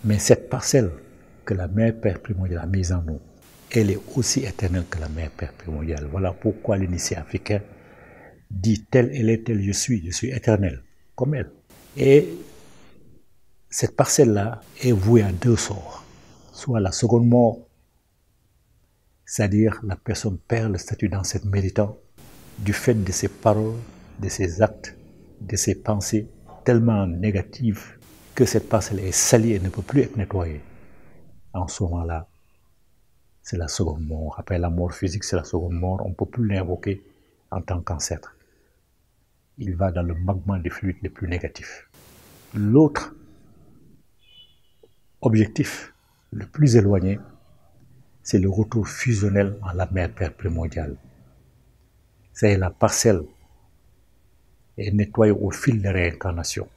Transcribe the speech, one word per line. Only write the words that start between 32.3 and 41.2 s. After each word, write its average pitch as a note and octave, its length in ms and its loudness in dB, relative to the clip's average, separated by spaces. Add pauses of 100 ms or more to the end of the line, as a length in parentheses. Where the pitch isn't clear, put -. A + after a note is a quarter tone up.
c'est - 140 -8
la E2 120 -4
seconde D#2+ 380 -2
mort. D#2 320 -6
Après F2+ 200 -4
la F2 100 -2
mort F2 240 -2
physique, G2 320 -6
c'est - 120 -4
la D#2 80 -2
seconde F2 280 -4
mort. F#2 320 -4
On G2 60 -6
ne - 40 -8
peut F#2+ 120 -4
plus A#2 200 -2
l'invoquer F#2+ 560 -2 (480)
en F#2 120 -4
tant F2+ 180 -4
qu'ancêtre. - 560 -8 (1200)
Il G2+ 180 -6
va F#2+ 160 2
dans F2 120 -2
le F2 100 -2
magma F#2 460 -2
des E2+ 100 -4
fluides F#2 320 -6
les - 80 -6
plus - 200 -8